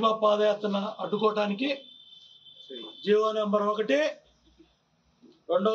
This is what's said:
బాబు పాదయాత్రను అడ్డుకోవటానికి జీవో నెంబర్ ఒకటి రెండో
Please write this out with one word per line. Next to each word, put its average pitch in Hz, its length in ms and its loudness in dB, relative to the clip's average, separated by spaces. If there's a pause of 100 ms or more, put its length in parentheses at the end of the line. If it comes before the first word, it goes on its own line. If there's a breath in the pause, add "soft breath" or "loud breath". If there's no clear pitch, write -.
బాబు 220 200 2
పాదయాత్రను 208 560 2 (220)
అడ్డుకోవటానికి 208 680 -2 (1400)
జీవో 214 320 2
నెంబర్ 208 360 0
ఒకటి 214 260 0 (1500)
రెండో 202 220 2